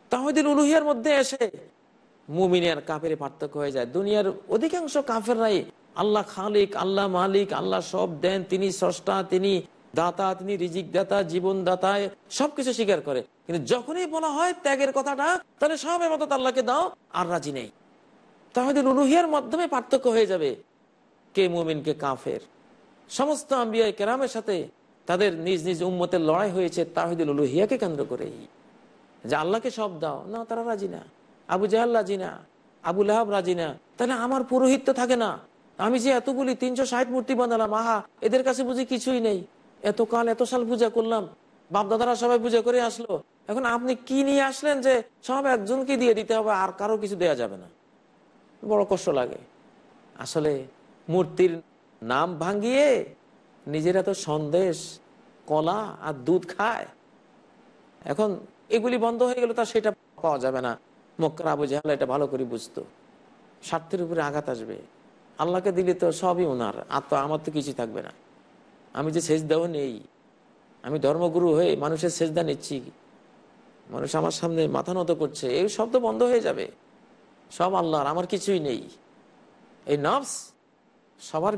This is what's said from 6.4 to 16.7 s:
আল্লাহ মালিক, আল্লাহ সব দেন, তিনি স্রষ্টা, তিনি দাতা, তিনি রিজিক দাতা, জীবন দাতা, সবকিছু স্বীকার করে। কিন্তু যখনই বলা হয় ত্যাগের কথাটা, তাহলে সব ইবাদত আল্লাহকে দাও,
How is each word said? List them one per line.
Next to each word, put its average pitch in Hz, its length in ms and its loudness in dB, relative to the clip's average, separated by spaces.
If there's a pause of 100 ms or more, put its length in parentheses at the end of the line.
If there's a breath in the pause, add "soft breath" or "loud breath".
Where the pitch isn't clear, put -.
আল্লাহ 196 320 0
মালিক, 196 460 2
আল্লাহ 185 260 0
সব 175 420 -4
দেন, 185 220 0
তিনি 190 280 0
স্রষ্টা, 185 580 -2
তিনি 185 320 2 (340)
দাতা, 175 400 0
তিনি 190 220 -6
রিজিক 165 340 -6
দাতা, 196 320 2
জীবন 180 400 0
দাতা, 190 460 0 (200)
সবকিছু 277 440 -2
স্বীকার 196 280 2
করে। 131 220 -2 (240)
কিন্তু 165 180 -4
যখনই 294 400 -2
বলা 320 240 -2
হয় 339 240 0
ত্যাগের 277 380 0
কথাটা, 277 480 0 (200)
তাহলে 302 180 2
সব 339 280 -2
ইবাদত 302 260 0
আল্লাহকে 262 300 0
দাও, 294 300 0 (220)